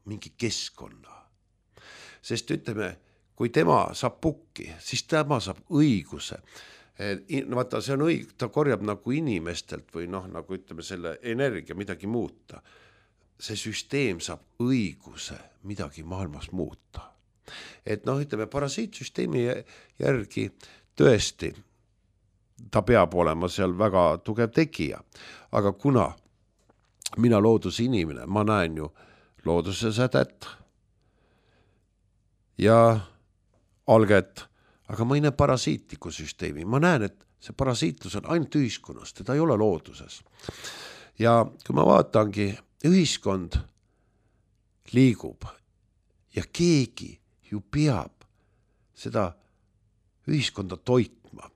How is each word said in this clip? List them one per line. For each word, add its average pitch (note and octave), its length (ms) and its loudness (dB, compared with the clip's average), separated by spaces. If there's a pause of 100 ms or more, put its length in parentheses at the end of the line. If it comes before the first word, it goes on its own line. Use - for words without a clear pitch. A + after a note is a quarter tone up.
mingi G2+ 320 -14
keskkonna. - 800 -10 (1080)
Sest - 300 -6
ütleme, G#2+ 400 -6 (440)
kui A#2+ 140 -2
tema D3+ 440 2
saab - 280 -6
pukki, - 480 -6 (100)
siis - 300 -8
tema D3 320 0
saab F#2+ 180 -8 (140)
õiguse. A#2 640 0 (600)
Eh, G2+ 180 -4 (100)
i-, C3+ 180 -4
no B2 140 -4
vaata, B2 220 -4
see C3+ 160 -4
on C#3+ 80 0
õig-, D#3+ 320 -4
ta A#2+ 160 -6
korjab B2 320 0
nagu G#2 320 -4
inimestelt E2+ 760 -6
või E2+ 180 -8
noh, F#2+ 200 -10
nagu E2+ 260 -12
ütleme, E2 280 -16
selle E2+ 400 -10
energia A2+ 520 -4
midagi G2 300 -8
muuta. G#2+ 540 -8 (760)
See - 240 -12
süsteem A#2 640 -4
saab - 400 -12
õiguse A2+ 720 -4 (300)
midagi E2 400 -12
maailmas F2+ 480 -10
muuta. - 540 -10 (760)
Et G#2 220 -6
noh, C3+ 140 -2
ütleme, A2 280 -6
parasiitsüsteemi C3+ 920 -4
jä-, A#2+ 220 -2 (360)
järgi A2 480 -2 (480)
tõesti, A#2+ 560 4 (1200)
ta G#2+ 160 0
peab F2+ 300 4
olema E2+ 340 0
seal F#2 260 0
väga F2+ 460 2
tugev A#2 320 -2
tegija. E2 460 -2 (560)
Aga G2+ 160 2
kuna A#2+ 400 2 (1040)
mina A2+ 260 6
loodusinimene, F#2+ 800 2
ma G2+ 180 0
näen F#2 340 0
ju D#2 160 -8 (520)
looduse F#2 460 -2
sädet - 560 -2 (2000)
ja A2+ 420 6 (880)
alget, G#2 580 6 (420)
aga G#2 180 -4
ma C3 100 2
ei D3 80 2
näe D3 120 2
parasiitlikku B2+ 760 -2
süsteemi. D#2 540 -8
Ma A#2+ 140 0
näen, D3+ 300 4
et - 160 -20 (140)
see - 180 -18
parasiitlus C3 640 -2
on - 140 -12
ainult D#3+ 220 -2
ühiskonnas, A2 580 -4
teda B2 220 -4
ei D#3 80 2
ole C#3+ 140 2
looduses. - 640 -2 (1000)
Ja A2+ 240 6 (220)
kui - 100 -4
ma - 100 6
vaatangi, G#2 640 4 (360)
ühiskond G2 720 2 (1300)
liigub A#2+ 520 4 (920)
ja F#2+ 80 -2 (100)
keegi D#3+ 640 2 (360)
ju G#2 100 -6
peab C#3 640 -2 (680)
seda A2+ 380 -2 (960)
ühiskonda G#2 500 -2
toitma. - 800 -2